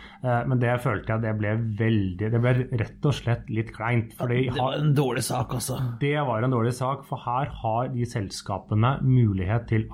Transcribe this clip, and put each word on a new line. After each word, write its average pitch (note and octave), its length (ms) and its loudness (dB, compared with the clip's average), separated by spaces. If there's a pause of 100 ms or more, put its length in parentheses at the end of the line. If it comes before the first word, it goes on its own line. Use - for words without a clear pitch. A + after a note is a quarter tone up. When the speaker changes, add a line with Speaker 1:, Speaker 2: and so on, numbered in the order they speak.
(240)
Speaker 1:
Eh, A#2+ 200 0
men C3 140 0
det A#2+ 240 2
følte G#2 320 -2
jeg, A2+ 80 0
det A2 160 -2
ble G#2+ 140 0 (260)
veldig, G#2+ 540 0
det A#2 100 2
ble B2 100 4 (240)
rett - 300 -2
og C#3+ 80 4
slett - 340 -2
litt A2 240 -2
kleint, A2+ 400 -2
for - 140 -6
de B2 160 2
Speaker 2:
Det B2 80 -2
Speaker 1:
har B2 80 -4
Speaker 2:
var C3 160 0
en D3 200 2
dårlig B2 280 2
sak, B2+ 320 -2
altså. B2+ 240 -4 (220)
Speaker 1:
Det C#3+ 160 2 (100)
var A2+ 160 0
en C3 80 2
dårlig A#2+ 240 2
sak, C3+ 320 -4
for C3+ 120 -6
her B2 280 -2 (160)
har A#2 260 0
de B2 160 -2
selskapene A2 1000 0
mulighet A2+ 680 4
til A2 260 2